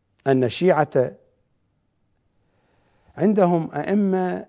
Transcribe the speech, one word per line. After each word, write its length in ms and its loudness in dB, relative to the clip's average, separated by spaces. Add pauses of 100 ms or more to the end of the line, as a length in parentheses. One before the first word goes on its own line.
(280)
أن 160 2
الشيعة 680 0 (2000)
عندهم 560 0
أئمة 760 -2